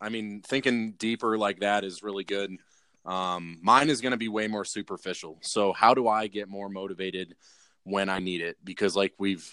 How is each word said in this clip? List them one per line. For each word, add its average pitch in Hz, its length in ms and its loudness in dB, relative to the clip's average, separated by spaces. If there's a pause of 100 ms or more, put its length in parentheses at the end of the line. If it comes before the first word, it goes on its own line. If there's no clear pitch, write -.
I 107 80 -6
mean, 107 340 -6
thinking 123 500 0
deeper 113 440 -2
like 101 240 0
that 101 240 2
is 92 180 -10
really 98 220 -6
good. 98 320 -4 (480)
Um, 90 560 -4
mine 127 300 6
is 127 100 0
gonna 127 160 0
be 113 120 -4
way 107 180 0
more 107 180 -2
superficial. 92 800 -8
So 101 300 2
how 117 220 8
do 131 120 2
I 107 220 2
get 101 200 -8
more 98 200 -10
motivated 92 640 -6 (500)
when 98 240 0
I 95 120 0
need 90 200 -2
it? 85 220 -6
Because, 92 320 0
like, 98 240 2
we've, 98 340 -2